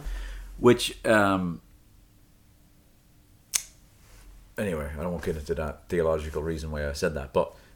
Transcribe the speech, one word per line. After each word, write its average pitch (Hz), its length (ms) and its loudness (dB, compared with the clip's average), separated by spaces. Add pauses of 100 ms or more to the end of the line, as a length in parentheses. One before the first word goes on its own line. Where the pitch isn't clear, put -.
(580)
Which, - 480 4
um, 98 560 4 (3000)
anyway, 80 400 -2
I 73 60 -6
don't 87 80 -4
want 85 120 -6
to 92 80 -2
get 80 80 -4
into 76 160 -4
that 78 340 -6
theological 80 520 0
reason 80 300 -4
why 73 160 -4
I 71 60 -4
said 82 220 -2
that, 67 180 -8
but, - 220 0 (200)